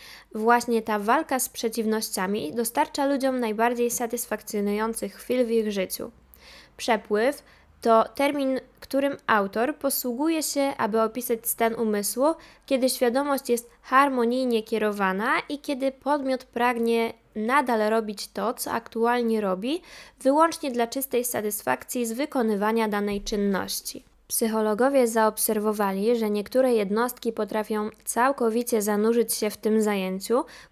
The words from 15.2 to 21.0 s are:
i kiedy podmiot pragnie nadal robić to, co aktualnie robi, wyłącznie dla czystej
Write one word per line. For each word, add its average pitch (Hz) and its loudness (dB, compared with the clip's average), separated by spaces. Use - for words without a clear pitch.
i 285 -6
kiedy 269 -2
podmiot 262 -2
pragnie 233 0
nadal 226 2
robić 220 -2
to, 208 -4
co - -8
aktualnie 226 0
robi, 208 -2
wyłącznie 302 2
dla 233 0
czystej 247 -2